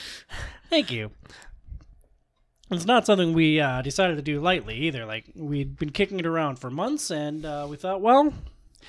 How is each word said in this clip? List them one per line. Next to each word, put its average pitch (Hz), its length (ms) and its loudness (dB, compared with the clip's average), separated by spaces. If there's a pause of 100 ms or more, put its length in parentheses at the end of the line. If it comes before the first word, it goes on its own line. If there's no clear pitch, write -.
(680)
Thank 311 220 2
you. 107 200 -6 (1600)
It's 175 160 -4
not 240 200 4
something 185 260 4
we, 156 300 4
uh, 131 200 0
decided 156 360 0
to 147 40 -4
do 147 200 -2
lightly 147 340 0
either. 131 300 -4
Like, 110 280 -8
we'd 143 440 -6
been 151 140 -4
kicking 196 280 -2
it 170 60 -4
around 160 340 0
for 127 100 -10
months, 214 400 -4
and, 151 360 -4
uh, 147 240 -8
we 147 80 -10
thought, 185 240 -4
well, 269 320 6 (560)